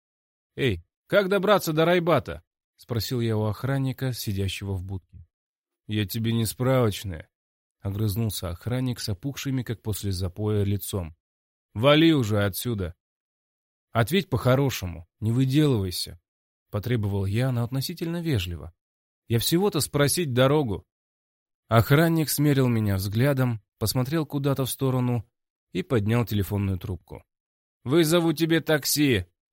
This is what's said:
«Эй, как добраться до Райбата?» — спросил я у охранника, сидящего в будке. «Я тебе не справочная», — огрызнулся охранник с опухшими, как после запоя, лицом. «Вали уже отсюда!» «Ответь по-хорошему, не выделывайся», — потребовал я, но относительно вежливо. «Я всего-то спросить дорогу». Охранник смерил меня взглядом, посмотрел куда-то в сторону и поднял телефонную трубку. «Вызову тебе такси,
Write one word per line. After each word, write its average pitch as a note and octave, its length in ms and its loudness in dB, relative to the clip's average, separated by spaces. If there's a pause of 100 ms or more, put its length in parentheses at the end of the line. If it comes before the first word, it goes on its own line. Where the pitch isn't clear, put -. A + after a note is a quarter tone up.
(560)
«Эй, A2+ 280 -2 (240)
как F#3+ 220 2
добраться F#3+ 440 2
до D#3+ 120 4
Райбата?» — E3 580 0 (320)
спросил A#2 460 -4
я A2+ 160 0
у G#2+ 80 0
охранника, C3 680 -2
сидящего G2 600 -4
в F#2 100 -6
будке. F#2+ 420 -12 (600)
«Я G#2+ 180 0
тебе A2+ 280 -2
не A2+ 120 0
справочная», — A2+ 840 0 (520)
огрызнулся G#2 680 -2
охранник B2 500 -4
с - 80 -8
опухшими, C3 560 -6
как - 180 -8
после G2+ 300 -4
запоя, G2+ 520 -2
лицом. G2 520 -4 (580)
«Вали D3+ 400 6
уже G#2+ 300 2
отсюда!» G2+ 500 -4 (1000)
«Ответь B2+ 380 2
по-хорошему, A#2+ 800 0 (140)
не A2 100 0
выделывайся», — B2+ 880 0 (520)
потребовал G2+ 540 -2
я, A#2 260 -2
но A#2+ 120 -2
относительно E3 580 -6
вежливо. F2+ 520 -4 (560)
«Я A#2 100 0
всего-то F3+ 400 0
спросить C#3+ 540 0
дорогу». B2+ 520 2 (840)
Охранник D3+ 600 4
смерил C#3 380 2
меня G#2+ 300 0
взглядом, A#2+ 640 0 (160)
посмотрел C3 480 -2
куда-то C#3 400 -2
в A#2 40 -6
сторону B2 600 -2 (420)
и F3+ 100 -4
поднял A2+ 440 0
телефонную G2 540 -2
трубку. - 440 -10 (640)
«Вызову E3 480 2
тебе D#3+ 260 2
такси, C#3 680 2 (280)